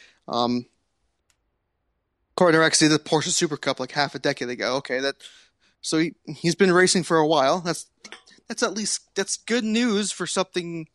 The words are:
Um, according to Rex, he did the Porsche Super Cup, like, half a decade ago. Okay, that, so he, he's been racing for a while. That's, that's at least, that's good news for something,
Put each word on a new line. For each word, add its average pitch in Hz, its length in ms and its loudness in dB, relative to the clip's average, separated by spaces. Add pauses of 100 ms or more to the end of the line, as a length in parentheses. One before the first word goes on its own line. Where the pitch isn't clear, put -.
(280)
Um, 120 380 -2 (1700)
according 170 220 6
to - 20 6
Rex, 160 220 2
he 156 60 6
did 151 120 4
the - 100 -16
Porsche 156 200 0
Super 156 260 -2
Cup, 135 240 -4
like, 127 140 -10
half 143 200 -2
a 143 60 -10
decade 135 300 -4
ago. 117 280 -2
Okay, 131 220 -6
that, 139 160 -4 (640)
so - 200 -2
he, 160 160 -2 (100)
he's 160 300 -4
been 190 180 4
racing 180 300 4
for 165 140 2
a 156 100 4
while. 151 320 2
That's, 165 260 -6 (640)
that's 233 120 -8
at 208 120 0
least, - 420 -6
that's - 220 -4
good 233 260 -2
news 214 480 0
for 180 160 -8
something, 170 680 -4